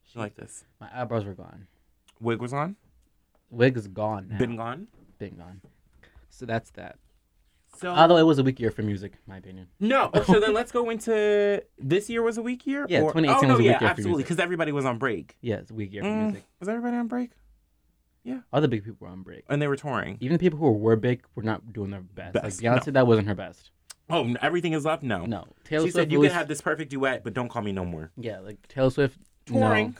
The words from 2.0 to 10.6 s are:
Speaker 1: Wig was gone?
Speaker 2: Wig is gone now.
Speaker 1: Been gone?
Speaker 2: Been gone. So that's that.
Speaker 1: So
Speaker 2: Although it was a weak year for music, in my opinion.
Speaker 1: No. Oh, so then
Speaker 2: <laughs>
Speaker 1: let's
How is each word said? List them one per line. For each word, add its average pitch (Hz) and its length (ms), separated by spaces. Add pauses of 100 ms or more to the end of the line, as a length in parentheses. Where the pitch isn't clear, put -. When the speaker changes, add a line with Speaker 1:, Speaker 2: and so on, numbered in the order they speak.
Speaker 1:
Wig 117 220
was 120 100
gone? 151 240 (760)
Speaker 2:
Wig 123 260
is 107 120
gone 101 420
now. 110 80
Speaker 1:
Been 117 180
gone? 123 320 (300)
Speaker 2:
Been 101 180
gone. 90 260 (680)
So - 160
that's 113 260
that. - 260 (800)
Speaker 1:
So - 160
Speaker 2:
Although 165 240
it 160 60
was 156 160
a 135 40
weak 131 160
year 113 120
for - 120
music, 101 300
in - 60 (120)
my 95 60
opinion. 92 300 (120)
Speaker 1:
No. 247 340
Oh, 208 100
so 208 160
then 214 140
Speaker 2:
<laughs> 214 60
Speaker 1:
let's 240 120